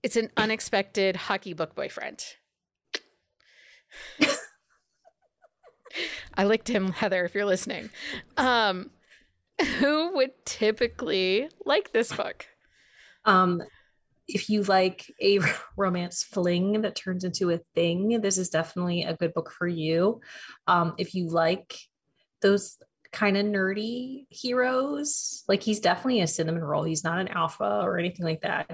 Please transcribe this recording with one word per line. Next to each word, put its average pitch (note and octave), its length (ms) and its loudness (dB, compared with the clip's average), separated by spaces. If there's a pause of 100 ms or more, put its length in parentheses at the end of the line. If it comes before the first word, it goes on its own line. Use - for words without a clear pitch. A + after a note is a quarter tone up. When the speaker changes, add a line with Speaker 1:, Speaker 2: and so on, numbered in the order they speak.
Speaker 1:
It's A#3 140 0
an A3+ 200 0
unexpected G3+ 800 0
hockey F#3 380 -4
book D#3+ 200 -4
boyfriend. - 480 -8 (2000)
<laughs> D4 80 6 (2000)
I F#3+ 100 2
licked A3 240 2
him, F#3+ 240 0
Heather, F#3 320 0
if F3 100 -6
you're G3+ 100 0
listening. G3 460 -2 (460)
Um, A3+ 540 2 (880)
who D#4 380 2
would C4+ 160 2 (140)
typically G#3+ 1040 0 (180)
like F4+ 260 0
this A#3+ 200 0
book? - 340 -8 (800)
Speaker 2:
Um, F#3 340 6 (680)
if - 220 -6
you G#3+ 140 2
like F#3 580 2
a G3+ 200 6 (180)
<laughs> - 180 -14
romance F3+ 480 0
fling F3+ 580 2
that G#3 140 -2
turns F#3 280 -6
into F3 260 0
a E3+ 80 2 (160)
thing, F#3 480 2
this F#3+ 160 2
is F3+ 100 -2
definitely F3 540 -2
a E3 120 -4
good E3 200 -2
book E3 180 -6
for - 160 -4
you. E3+ 520 0 (460)
Um, E3+ 300 2
if F3 180 -6
you F3 140 -2
like E3 480 0 (640)
those G3+ 380 2 (340)
kind G3+ 240 2
of G3+ 80 2
nerdy A3 840 -2
heroes, B3+ 1160 -2
like, G3 140 2
he's G#3+ 180 0
definitely G#3 420 2
a E3+ 40 2
cinnamon E3 380 -2
roll. D3 200 0
He's D#3+ 200 -2
not E3 140 0
an F#3+ 100 -2
alpha G3+ 540 -2
or F3+ 160 0
anything F3 260 -4
like D#3+ 160 -2
that. - 340 -4